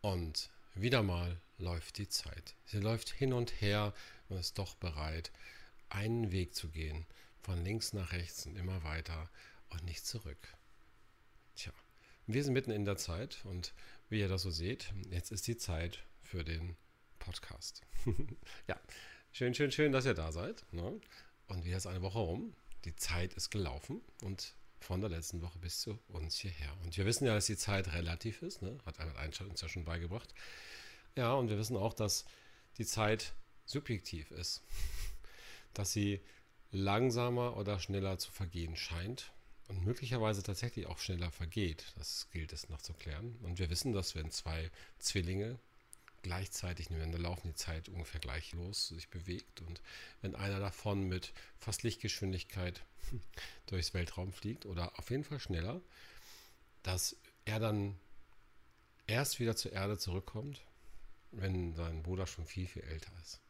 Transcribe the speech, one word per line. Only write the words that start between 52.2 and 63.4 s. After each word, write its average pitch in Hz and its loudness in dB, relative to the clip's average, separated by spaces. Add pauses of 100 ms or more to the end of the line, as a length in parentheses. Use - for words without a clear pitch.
<laughs> - -6
durchs 85 0
Weltraum 90 0
fliegt 107 -4
oder 87 -2
auf - -4
jeden 139 2
Fall 143 -4
schneller, 95 0 (1000)
dass 92 0 (280)
er 107 2
dann 104 4 (1080)
erst 123 4
wieder 117 6
zur - 0
Erde 98 2
zurückkommt, 107 -4 (680)
wenn 90 0
sein 80 0
Bruder 92 0
schon 82 -6
viel, 92 -2
viel - -8
älter 78 -6 (100)
ist. - -12